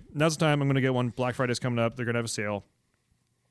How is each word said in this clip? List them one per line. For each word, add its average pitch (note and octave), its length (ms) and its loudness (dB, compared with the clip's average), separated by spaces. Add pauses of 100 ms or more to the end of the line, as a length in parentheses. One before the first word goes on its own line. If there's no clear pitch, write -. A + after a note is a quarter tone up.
(140)
now's D3+ 220 2
the E3 80 0
time. D3 180 4
I'm C#3 60 2
gonna C3+ 120 2
get C3 140 2
one. B2 160 0
Black B2 240 -4
Friday's B2 240 -2
coming B2 200 -2
up. A2+ 180 0
They're B2 100 -4
gonna A#2 120 0
have A#2 60 -2
a A2+ 40 -6
sale." G#2 360 -4 (880)